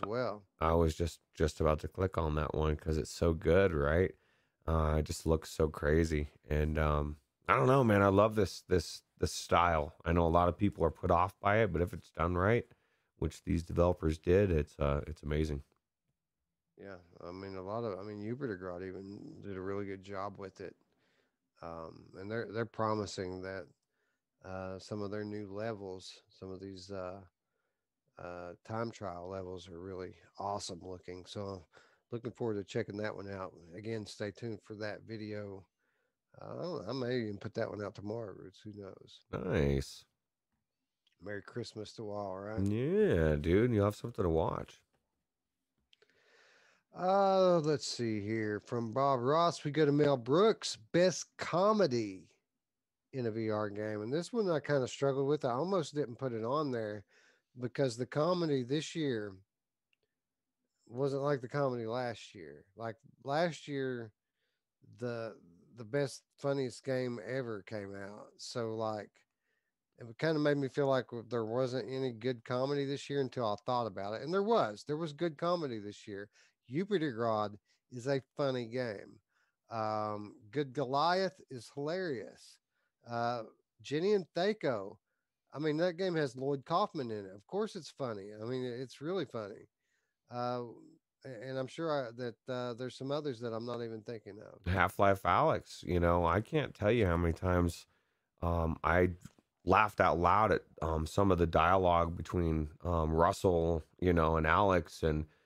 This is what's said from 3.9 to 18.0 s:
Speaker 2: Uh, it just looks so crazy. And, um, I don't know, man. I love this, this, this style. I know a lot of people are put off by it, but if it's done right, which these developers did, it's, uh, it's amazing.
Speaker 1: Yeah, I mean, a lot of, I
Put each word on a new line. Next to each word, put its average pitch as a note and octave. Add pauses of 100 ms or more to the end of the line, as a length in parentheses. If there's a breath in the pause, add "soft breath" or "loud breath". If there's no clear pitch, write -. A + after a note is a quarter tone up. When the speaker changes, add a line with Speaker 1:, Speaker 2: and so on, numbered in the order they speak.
Speaker 2:
Uh, D#2+
it D#2
just -
looks D#2+
so D#2
crazy. D#2 (180)
And, D2+
um, D2+ (300)
I F#2+
don't C3
know, C3+
man. G#2
I G2+
love G2+
this, G#2
this, - (160)
this E2+
style. E2+ (100)
I E2+
know E2+
a -
lot F2
of E2+
people F#2
are D#2+
put F2
off F2
by G2+
it, A2
but E2
if F2+
it's -
done E2+
right, G#2 (540)
which -
these E2+
developers E2+
did, F#2+
it's, D#2
uh, C#2+
it's D#2
amazing. D2 (1200)
Speaker 1:
Yeah, G2 (280)
I E2+
mean, G2
a F#2+
lot G#2
of, F#2+
I -